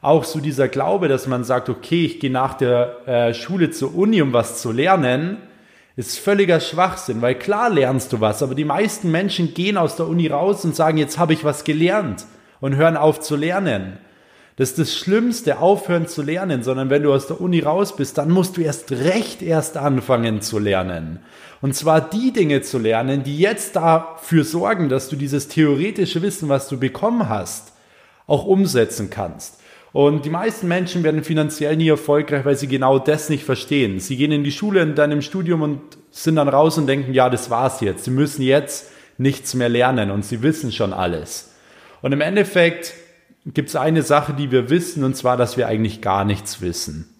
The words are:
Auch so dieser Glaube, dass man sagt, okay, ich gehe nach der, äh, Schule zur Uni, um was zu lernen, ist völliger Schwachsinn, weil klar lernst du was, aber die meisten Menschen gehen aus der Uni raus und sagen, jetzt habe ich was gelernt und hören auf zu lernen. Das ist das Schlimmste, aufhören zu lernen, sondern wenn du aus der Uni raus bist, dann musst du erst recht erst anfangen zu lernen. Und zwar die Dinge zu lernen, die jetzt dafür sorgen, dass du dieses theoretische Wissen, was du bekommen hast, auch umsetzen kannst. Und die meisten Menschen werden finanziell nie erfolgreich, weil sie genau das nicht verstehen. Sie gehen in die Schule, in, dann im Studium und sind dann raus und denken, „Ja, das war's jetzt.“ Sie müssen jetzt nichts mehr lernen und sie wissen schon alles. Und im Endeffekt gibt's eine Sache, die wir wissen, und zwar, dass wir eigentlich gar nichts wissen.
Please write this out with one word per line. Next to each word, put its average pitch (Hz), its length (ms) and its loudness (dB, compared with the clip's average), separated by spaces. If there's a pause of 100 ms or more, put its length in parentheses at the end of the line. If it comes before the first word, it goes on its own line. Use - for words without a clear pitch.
Auch 147 240 4
so - 160 -6
dieser 135 280 0
Glaube, 175 400 0
dass 131 180 0
man 123 180 -2
sagt, 127 240 -2
okay, 165 360 0
ich 165 140 -4
gehe 139 120 -2
nach 131 240 0
der, 123 520 0
äh, 120 280 2
Schule 175 360 -2
zur 139 260 -6
Uni, 208 240 4
um 139 120 2
was 117 300 0
zu 117 100 -4
lernen, 156 680 2 (580)
ist - 220 -8
völliger 196 420 4
Schwachsinn, 151 640 -2
weil 127 140 2
klar 208 340 0
lernst 135 420 0
du 113 80 -2
was, 107 220 0
aber 131 120 -2
die 147 100 -2
meisten 180 460 -2
Menschen 170 440 0
gehen 196 220 0
aus 170 200 0
der 160 120 -4
Uni 165 200 2
raus 180 360 0
und 160 100 0
sagen, 160 240 2
jetzt 147 200 -2
habe 160 140 2
ich 156 120 -2
was 147 200 -2
gelernt 160 600 0 (340)
und 139 140 -2
hören 160 220 4
auf 151 240 2
zu - 160 -4
lernen. 143 640 -2 (560)
Das 131 160 -2
ist - 100 -6
das - 160 -2
Schlimmste, 220 640 0
aufhören 175 480 2
zu - 120 -8
lernen, 151 440 -2
sondern 131 260 -2
wenn 143 140 2
du 143 80 4
aus 135 160 0
der - 120 -8
Uni 175 200 2
raus 175 340 0
bist, - 240 -4
dann 151 100 -2
musst 180 280 2
du 175 40 -4
erst 151 300 -4
recht 165 500 -2
erst 160 360 -2
anfangen 123 640 0
zu 107 180 -4
lernen. 90 640 -2 (400)
Und 135 160 -2
zwar 156 240 2
die 233 320 -2
Dinge 151 300 2
zu 131 180 -4
lernen, 120 420 0
die 143 160 -6
jetzt 202 380 0
dafür 165 680 2
sorgen, 175 460 0
dass 131 200 0
du 160 60 -6
dieses 143 320 -4
theoretische 165 760 0
Wissen, 185 260 -4
was 139 200 0
du 139 80 -6
bekommen 190 520 -2
hast, 101 440 -6 (540)
auch 143 200 0
umsetzen 131 640 2
kannst. - 500 -10 (380)
Und 143 260 4
die 151 60 -4
meisten 190 380 -4
Menschen 175 340 -2
werden 156 220 0
finanziell 151 520 0
nie 160 120 4
erfolgreich, 147 560 2
weil 143 100 4
sie 139 140 -4
genau 135 320 4
das 151 300 0
nicht 147 120 -2
verstehen. 123 560 0
Sie 127 180 -6
gehen 147 140 2
in 147 140 2
die 143 80 -2
Schule, 196 280 0
in, 156 140 0
dann 147 160 4
im 147 120 0
Studium 170 380 -2
und 151 200 -2 (320)
sind 160 240 0
dann 143 120 4
raus 156 300 4
und 147 80 0
denken, 135 280 0
„Ja, 127 140 6
das 123 220 -2
war's 123 300 0
jetzt.“ 95 240 -2
Sie 127 80 -4
müssen 143 300 0
jetzt - 500 0 (240)
nichts 135 380 -2
mehr 123 140 0
lernen 120 440 2
und 101 120 -2
sie 117 160 -6
wissen 151 300 -2
schon 101 220 -2
alles. 87 600 -6 (480)
Und 135 120 -2
im 143 80 0
Endeffekt 175 720 0 (500)
gibt's - 300 -4
eine 156 280 2
Sache, 147 320 2
die 139 180 -2
wir 123 180 4
wissen, 170 320 0
und 135 140 0
zwar, 123 200 0
dass 120 200 0
wir 120 100 0
eigentlich 110 340 -2
gar 98 240 0
nichts 104 360 -4
wissen. 85 480 -8 (120)